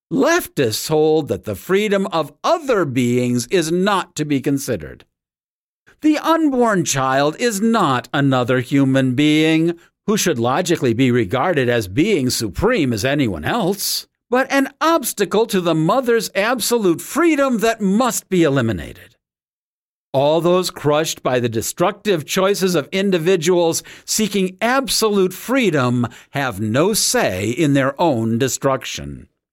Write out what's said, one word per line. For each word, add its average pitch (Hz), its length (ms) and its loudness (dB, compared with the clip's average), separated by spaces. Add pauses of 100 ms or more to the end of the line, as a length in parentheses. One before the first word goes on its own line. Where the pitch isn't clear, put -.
(120)
leftists 165 760 0
hold 156 380 2
that 98 160 -4
the 104 140 -6
freedom 196 560 0
of 156 200 -4 (120)
other 269 400 0
beings 123 640 0
is 165 240 0
not 185 420 0
to 151 100 -4
be 143 160 0
considered. 117 640 -4 (1000)
The 302 160 2
unborn 254 680 2
child 139 560 0
is 233 200 -2
not 190 520 0
another 131 480 2
human 135 540 2
being 156 600 2 (340)
who 208 80 2
should 170 200 0
logically 131 560 0
be 123 200 2
regarded 127 560 0
as 120 180 0
being 139 420 0
supreme 135 640 -2
as 107 120 -2
anyone 127 400 -2
else, 196 640 -4 (200)
but 254 220 0
an 277 180 0 (120)
obstacle 226 680 0
to 190 140 -2
the 170 160 0
mother's 226 580 0
absolute 208 680 0
freedom 277 580 0
that 226 220 0
must 208 480 0
be 180 140 2
eliminated. 113 720 -2 (1000)
All 147 280 2
those 175 320 0
crushed 147 500 -2
by 127 160 0
the 120 100 0
destructive 175 760 -2
choices 190 480 0
of 143 160 -2
individuals 180 960 0 (200)
seeking 196 560 -2
absolute 214 720 0
freedom 147 760 0 (220)
have 127 300 -4
no 131 340 0
say 110 540 -2
in 139 260 0
their 135 260 0
own 117 380 0
destruction. 123 880 -4 (240)